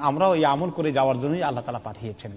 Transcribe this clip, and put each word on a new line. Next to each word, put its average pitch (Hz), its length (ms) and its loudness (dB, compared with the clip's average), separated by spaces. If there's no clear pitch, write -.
আমরাও 156 340 2
এই 156 100 4
আমল 147 240 2
করে 160 220 -2
যাওয়ার 135 280 2
জন্যই 151 240 -2
আল্লাহ 123 200 -2
তাআলা 120 160 -6
পাঠিয়েছেন, 107 580 -10